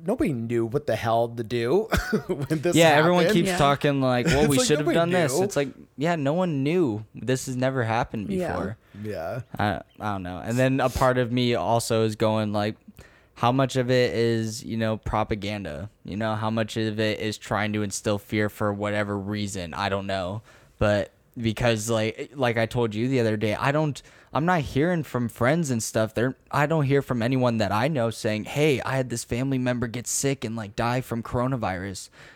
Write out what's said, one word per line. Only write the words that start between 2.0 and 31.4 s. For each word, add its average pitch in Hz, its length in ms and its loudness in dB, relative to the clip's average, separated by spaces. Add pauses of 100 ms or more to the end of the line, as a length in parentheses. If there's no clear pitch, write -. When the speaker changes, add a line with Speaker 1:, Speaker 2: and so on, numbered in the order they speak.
Speaker 1:
when 151 340 -4
this 170 140 0
Speaker 2:
Yeah, 165 140 8
everyone 160 340 6
Speaker 1:
happened." 190 140 4
Speaker 2:
keeps 175 140 4
Speaker 3:
Yeah. 175 60 0
Speaker 2:
talking 143 440 2
like, 123 240 2
"Well, 143 140 4
Speaker 1:
<laughs> - 20 -
It's 151 80 6
Speaker 2:
we 135 80 4
Speaker 1:
like, 247 100 4
Speaker 2:
should 147 120 4
have 151 60 -2
Speaker 1:
nobody 160 140 2
Speaker 2:
done 170 120 2
this." 156 260 2
Speaker 1:
knew. 185 80 4
Speaker 2:
It's 202 100 -6
like, 143 140 0 (280)
yeah, 165 200 0
no 143 160 0
one 170 280 0
knew. 135 440 2 (100)
This 127 300 -2
has 131 100 -4
never 127 300 0
happened 113 460 -2
Speaker 3:
Yeah. 180 200 -2
Speaker 2:
before. 92 260 -4 (240)
Speaker 1:
Yeah. 104 400 -6 (160)
Speaker 2:
I, 101 220 0 (180)
I 104 140 -4
don't 98 120 -6
know. 90 200 -8
And 117 160 -2
then 131 220 2
a 127 80 2
part 127 280 2
of 123 140 0
me 123 240 2
also 113 480 2
is 110 140 -2
going 110 340 0
like, 104 240 -2 (600)
how 120 160 2
much 131 260 2
of 123 120 0
it 123 240 2
is, 113 500 0
you - 140 -6
know, 110 200 0
propaganda? 101 920 -4 (140)
You 92 140 -8
know, 110 180 0
how 110 160 -2
much 113 260 -2
of 110 220 -2
it 107 200 0
is 107 180 -4
trying 104 360 -2
to 107 80 0
instill 104 380 -2
fear 107 280 0
for 104 240 -2
whatever 104 460 -2
reason? 98 560 -4
I 101 160 -2
don't 98 160 -2
know. 95 380 -4 (340)
But 104 340 2 (240)
because, 113 540 0
like, 113 460 -2
like 120 220 0
I 113 100 2
told 117 260 0
you 110 140 -2
the 135 140 2
other 110 140 2
day, 107 200 0
I 135 160 0
don't, 151 280 0 (340)
I'm 135 120 0
not 180 160 2
hearing 160 400 0
from 123 280 -2
friends 143 420 0
and 117 100 0
stuff. 110 320 0
They're, 123 220 0 (160)
I 143 160 2
don't 156 180 2
hear 139 160 4
from 123 220 -2
anyone 123 340 2
that 101 140 0
I 107 160 2
know 120 240 0
saying, 107 340 -2
"Hey, 143 360 2
I 131 160 -2
had 131 120 -2
this 117 140 -6
family 131 340 -2
member 123 300 -2
get 117 180 -8
sick - 400 -2
and, 110 100 -6
like, 107 200 -10
die 120 260 0
from 117 220 -6
coronavirus." 107 840 -4 (260)